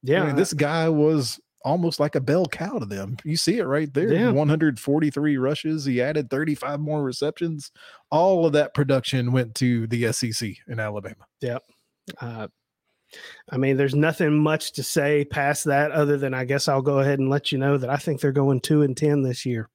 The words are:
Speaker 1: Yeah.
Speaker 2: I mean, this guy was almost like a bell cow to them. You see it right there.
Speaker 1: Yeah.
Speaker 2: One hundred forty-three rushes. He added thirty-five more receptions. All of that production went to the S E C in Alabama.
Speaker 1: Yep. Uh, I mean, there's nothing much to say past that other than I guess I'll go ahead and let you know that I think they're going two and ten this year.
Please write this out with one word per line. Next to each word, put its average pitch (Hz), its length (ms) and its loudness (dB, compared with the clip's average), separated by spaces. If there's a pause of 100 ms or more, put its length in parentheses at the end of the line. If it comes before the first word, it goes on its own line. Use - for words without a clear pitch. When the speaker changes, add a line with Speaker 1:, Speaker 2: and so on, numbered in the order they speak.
Speaker 1:
Yeah. 156 200 2
Speaker 2:
I 165 40 0
mean, 139 100 0
this 185 160 0
guy 156 360 0
was 151 520 2 (240)
almost 170 360 0
like 147 140 0
a 143 60 0
bell 151 260 2
cow 214 320 -6
to 123 80 -8
them. 98 380 -8
You 160 120 -2
see 185 220 0
it 202 60 0
right 147 280 -2
there. 156 200 0
Speaker 1:
Yeah. 220 180 2
Speaker 2:
One 151 180 2
hundred 156 300 2
forty-three 147 580 0
rushes. 147 480 -2
He 127 160 0
added 143 300 -2
thirty-five 147 500 -4
more 151 220 -4
receptions. 147 720 -4 (380)
All 170 360 4
of 151 60 4
that 147 220 2
production 131 580 0
went 123 240 0
to 120 320 0
the 117 180 -2
S 107 160 -2
E 117 100 -2
C 107 260 -6 (100)
in 113 120 -8
Alabama. 104 460 -10 (140)
Speaker 1:
Yep. 123 220 -6 (580)
Uh, 113 280 -10 (1000)
I 131 60 -6
mean, 135 200 2
there's 139 180 0
nothing 151 440 2
much 156 340 0
to 139 100 -8
say 147 420 0
past 143 400 -2
that 147 260 2
other 147 260 2
than 135 180 -2
I 131 100 -2
guess 135 240 -2
I'll 135 140 2
go 139 180 2
ahead 139 180 2
and 131 120 2
let 143 200 -2
you 143 80 -2
know 139 200 2
that 127 120 -4
I 143 60 0
think 143 240 -4
they're 139 120 0
going 135 280 2
two 151 220 2
and 135 140 0
ten 147 260 2
this 127 220 -4
year. 117 300 -4